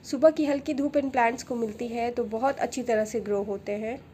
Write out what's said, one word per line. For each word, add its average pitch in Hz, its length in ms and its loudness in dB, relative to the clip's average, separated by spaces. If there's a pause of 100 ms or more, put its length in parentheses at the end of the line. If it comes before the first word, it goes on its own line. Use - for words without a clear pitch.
सुबह 294 260 6
की 311 160 2
हल्की 285 280 0
धूप 285 240 0
इन 269 120 2
प्लांट्स 240 340 2
को 247 120 -4
मिलती 226 320 -4
है, 233 240 -2
तो 240 120 -2
बहुत 226 360 0
अच्छी 247 240 -4
तरह 214 220 2
से 214 140 -4
ग्रो 202 240 -2
होते 202 280 -6
हैं। 220 300 -6 (120)